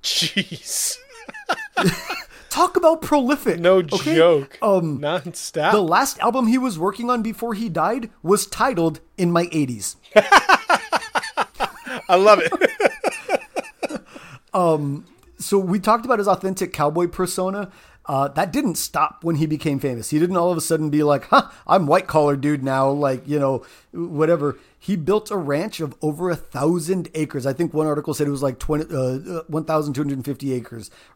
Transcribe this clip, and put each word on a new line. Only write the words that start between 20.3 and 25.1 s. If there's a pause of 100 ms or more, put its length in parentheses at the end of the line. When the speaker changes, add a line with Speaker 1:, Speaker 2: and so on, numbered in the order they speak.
Speaker 2:
all
of
a
sudden
be
like,
"Huh, (180)
I'm
white
collar
dude
now."
Like,
you
know, (260)
whatever. (220)
He
built